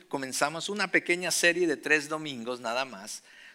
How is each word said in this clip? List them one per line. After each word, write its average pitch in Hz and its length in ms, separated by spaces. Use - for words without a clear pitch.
comenzamos 143 640
una 202 220
pequeña 175 380
serie 175 380
de 147 80
tres 147 320
domingos 131 540
nada 123 240
más, 107 360